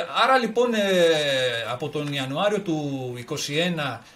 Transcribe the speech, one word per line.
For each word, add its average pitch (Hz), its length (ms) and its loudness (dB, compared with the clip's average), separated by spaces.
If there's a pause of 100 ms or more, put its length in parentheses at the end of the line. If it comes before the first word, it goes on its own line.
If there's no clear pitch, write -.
(240)
άρα 262 140 6
λοιπόν, 233 360 2
ε, 214 40 2 (920)
από 139 180 -4
τον 147 240 -4
Ιανουάριο 151 480 -2
του 139 580 -4
είκοσι 143 380 -6
ένα 151 460 -2 (140)